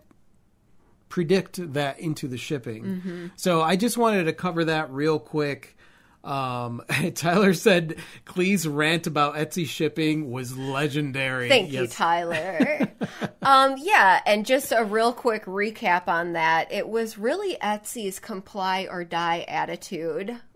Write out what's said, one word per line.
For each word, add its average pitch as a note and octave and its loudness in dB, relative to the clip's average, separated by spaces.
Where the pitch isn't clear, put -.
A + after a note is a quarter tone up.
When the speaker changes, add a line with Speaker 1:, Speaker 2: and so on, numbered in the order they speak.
Speaker 1:
predict F3+ 0
that C#3+ -2
into D#3 -4
the B2+ -6
shipping. A#2+ -6
Speaker 2:
Mm-hmm. F3+ -6
Speaker 1:
So E3+ 2
I E3 4
just A3+ 0
wanted G#3+ 4
to D#3 0
cover E3 0
that D#3 0
real D3+ 0
quick. D3 -4
Um, B2 -4
<laughs> E3 -2
Tyler F#3 4
said E3+ 4
Clee's F#3 0
rant D3+ 0
about D3 0
Etsy D#3 -2
shipping D#3 0
was B2+ -8
legendary. C3+ -2
Speaker 2:
Thank D3+ 4
you, B2+ -2
Speaker 1:
Yes. A#2+ -4
Speaker 2:
Tyler. E3+ 0
Speaker 1:
<laughs> - -20
Speaker 2:
Um, C4+ 6
yeah, C4+ 6
and G#3+ 2
just C4+ 0
a A3+ 2
real A3 2
quick A3+ -2
recap G3+ 0
on E3+ 0
that. E3 2
It G3 -4
was A3 -4
really E4 -2
Etsy's G#3 -6
comply F#3+ -4
or F3 -6
die E3+ -2
attitude E3 -6